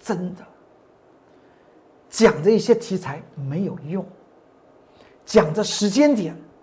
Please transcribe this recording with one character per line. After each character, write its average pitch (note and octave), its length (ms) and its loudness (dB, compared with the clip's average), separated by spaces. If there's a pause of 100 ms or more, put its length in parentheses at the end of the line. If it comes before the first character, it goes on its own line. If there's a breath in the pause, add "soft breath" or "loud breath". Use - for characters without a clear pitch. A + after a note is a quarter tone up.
真 F3+ 320 -8
的。 - 60 -20 (1700 soft breath)
讲 F3 340 4
的 G3 60 2
一 A3 100 4
些 A3+ 160 2
题 F#3+ 220 -6
材 D3 240 -10 (140)
没 D3 300 -6
有 C3 120 -8 (100)
用， F#3+ 180 -6 (1200 soft breath)
讲 F#3 280 4
的 G#3 100 -2
时 G#3 260 -2
间 C#4+ 240 4
点 E3+ 260 -4 (240)